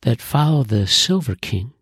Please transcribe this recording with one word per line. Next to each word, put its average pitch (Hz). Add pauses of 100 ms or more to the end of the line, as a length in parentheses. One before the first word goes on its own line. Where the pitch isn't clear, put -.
that 117
follow 151
the 107
Silver 175
King, 104